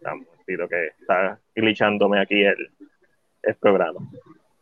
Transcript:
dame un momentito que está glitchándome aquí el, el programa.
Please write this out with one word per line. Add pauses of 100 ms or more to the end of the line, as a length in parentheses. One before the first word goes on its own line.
dame
un
momentito
que (140)
está (160)
glitchándome
aquí
el, (720)
el
programa. (600)